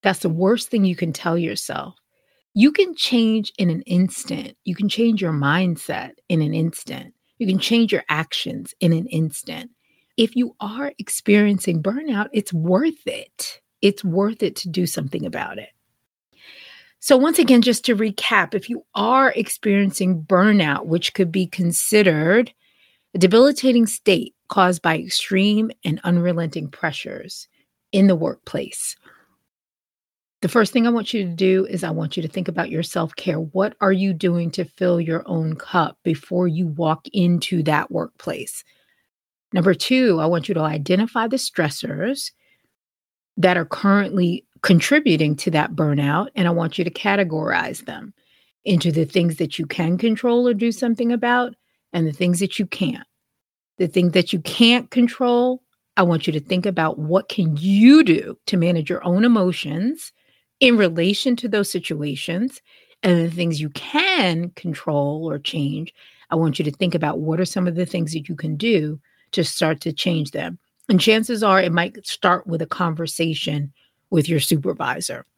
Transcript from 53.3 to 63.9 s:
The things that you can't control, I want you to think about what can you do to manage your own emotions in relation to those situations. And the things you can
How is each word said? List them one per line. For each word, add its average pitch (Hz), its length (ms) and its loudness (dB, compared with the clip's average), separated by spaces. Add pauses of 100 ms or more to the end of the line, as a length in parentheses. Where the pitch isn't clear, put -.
The 185 100 0
things 175 260 2
that 175 180 2
you 185 100 -2
can't 240 500 4
control, 247 720 2 (340)
I 196 60 4
want 170 240 2
you 156 60 -2
to 156 60 -2
think 180 260 -2
about 170 340 -2
what 160 300 0
can 160 280 0
you 214 460 8
do - 340 0 (100)
to 190 100 0
manage 170 320 0
your - 160 -4
own 185 200 2
emotions 196 840 0 (480)
in 240 160 6
relation 196 600 2
to 240 100 -6
those 202 240 0
situations. 165 880 -6 (400)
And 175 240 4
the 165 80 -4
things 170 280 -2
you 151 80 -4
can 190 880 0